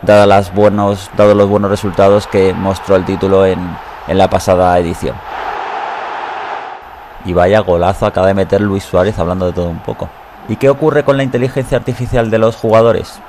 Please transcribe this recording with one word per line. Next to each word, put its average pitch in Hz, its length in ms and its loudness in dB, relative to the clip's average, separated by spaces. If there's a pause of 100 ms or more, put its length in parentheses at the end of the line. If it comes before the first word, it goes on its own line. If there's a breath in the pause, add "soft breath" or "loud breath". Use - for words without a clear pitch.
dadas 104 260 6
las 98 260 2
buenos, 101 600 0
dados 104 180 6
los 101 140 4
buenos 101 220 0
resultados 101 560 2
que 95 260 2
mostró 95 440 -2
el 92 80 0
título 95 420 2
en, 92 120 0 (480)
en 95 120 -2
la 95 100 4
pasada 90 500 2
edición. 85 380 -4 (2000)
Y 92 80 -6
vaya 90 280 4
golazo 90 460 0
acaba 92 200 0
de 98 80 2
meter 98 260 0
Luis 98 220 -2
Suárez, 95 380 0
hablando 90 260 -2
de 90 60 -2
todo 87 160 -4
un 82 100 -8
poco. - 300 -10 (400)
¿Y 110 80 -4
qué 135 120 2
ocurre 143 360 2
con 139 120 2
la 139 60 -2
inteligencia 131 560 -2
artificial 117 540 -2
de 110 60 2
los 110 180 2
jugadores? 113 720 2